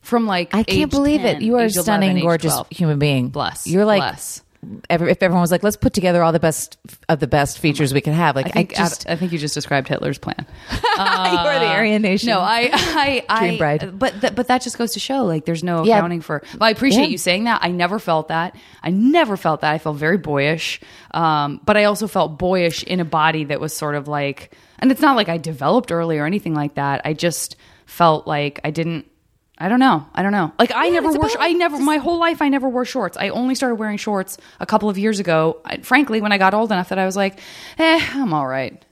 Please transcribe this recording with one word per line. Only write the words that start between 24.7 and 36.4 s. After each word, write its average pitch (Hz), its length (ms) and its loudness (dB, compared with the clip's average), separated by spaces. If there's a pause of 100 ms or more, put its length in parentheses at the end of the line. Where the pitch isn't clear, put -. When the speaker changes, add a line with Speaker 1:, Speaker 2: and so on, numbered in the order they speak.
Speaker 1:
and 262 120 4
it's - 100 2
not 277 140 6
like 214 140 0
I 165 80 -2
developed 160 540 0
early 170 260 0
or 147 80 -2
anything 175 300 -2
like 147 200 -2
that. 139 300 -2
I 156 80 -2
just - 420 -4 (300)
felt 156 400 2
like 147 380 -4
I 151 80 -2
didn't 165 340 -6 (560)
I 180 80 -2
don't 247 100 2
know. 214 340 4
I 180 100 -2
don't 202 80 2
know. 185 260 0
Like, 240 140 2
I 262 160 0
Speaker 2:
Yeah, 349 60 2
Speaker 1:
never 330 160 0
Speaker 2:
it's 294 80 0
Speaker 1:
wore 427 120 0
sh-, 466 60 -2
Speaker 2:
about - 100 -2
Speaker 1:
I 349 80 2
never, 339 240 0
Speaker 2:
just 269 80 0
Speaker 1:
my 302 120 2
whole 330 220 0
life, 339 220 0
I 285 80 4
never 269 180 2
wore 247 180 0
shorts. 220 320 -4
I 202 120 -4
only 254 260 -2
started 247 200 0
wearing 214 220 -4
shorts 196 400 -4 (220)
a 180 60 -8
couple 214 240 0
of 190 80 -2
years 208 220 0
ago. 160 440 0
I, - 140 -8
frankly, 247 420 2
when 208 120 0
I 202 60 2
got 190 160 4